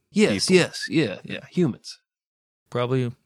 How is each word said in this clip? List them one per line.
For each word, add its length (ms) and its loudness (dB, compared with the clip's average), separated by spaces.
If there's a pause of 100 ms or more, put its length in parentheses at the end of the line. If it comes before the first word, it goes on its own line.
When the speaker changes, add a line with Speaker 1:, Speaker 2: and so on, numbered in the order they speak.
(120)
Speaker 1:
Yes, 360 2
Speaker 2:
people. 140 6
Speaker 1:
yes, 280 -4
yeah, 340 0
yeah, 260 -12
humans. 480 -2 (720)
Speaker 2:
Probably 340 -2
a 80 -4 (140)